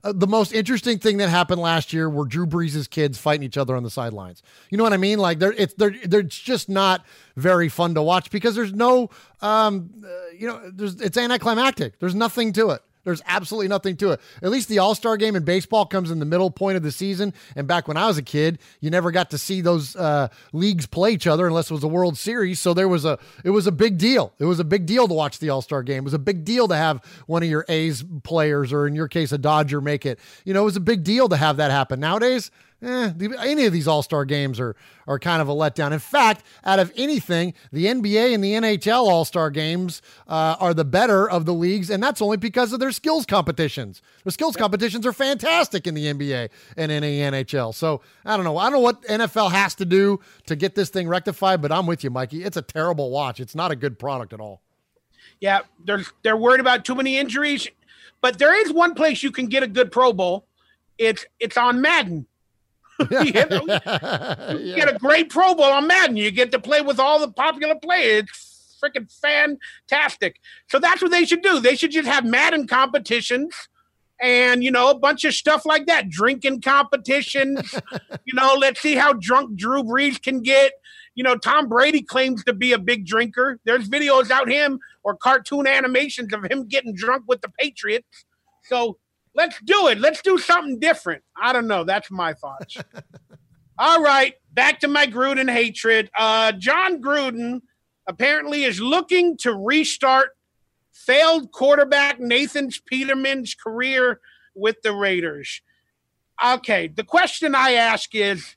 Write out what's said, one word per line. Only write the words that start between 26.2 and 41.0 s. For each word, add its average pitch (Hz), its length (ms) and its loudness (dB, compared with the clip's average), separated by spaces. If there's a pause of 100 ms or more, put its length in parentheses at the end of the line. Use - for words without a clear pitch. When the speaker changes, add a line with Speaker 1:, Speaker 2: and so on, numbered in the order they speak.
Speaker 1:
deal 226 240 0
to 175 80 0
have 151 300 -2 (220)
one 165 160 -2
of 165 60 -2
your 156 200 0
A's 160 340 -2 (200)
players, 147 500 0
or 147 140 0
in 147 80 -4
your 156 120 -4
case, 156 240 -4
a 147 60 -4
Dodger, 147 440 0
make 147 220 -4
it. 127 140 -4 (260)
You 190 120 -4
know, 202 80 2
it - 20 2
was 202 120 0
a 190 40 -4
big 180 220 0
deal 226 260 2
to 170 80 2
have 147 200 2
that 147 120 0
happen. 135 300 0
Nowadays, 220 500 0 (320)
eh, 247 340 -4
the, 214 240 -8
any 277 260 0
of 196 80 2
these 160 140 -2
All-Star 147 380 0
games 139 340 -4
are, 120 160 -6 (320)
are 139 120 -4
kind 165 240 0
of 139 40 -2
a 143 60 -2
letdown. 147 380 -2
In 156 80 -4
fact, 226 440 2 (200)
out 190 160 2
of 185 160 0
anything, 180 580 -2 (180)
the 160 160 -2
N 247 140 -2
B 208 160 0
A 240 160 2
and 202 100 0
the 202 120 0
N 226 80 0
H 214 240 0
L 233 200 2
All-Star 165 440 2
games, 160 500 -4 (260)
uh, 160 320 0
are 175 140 2
the 160 100 0
better 196 460 2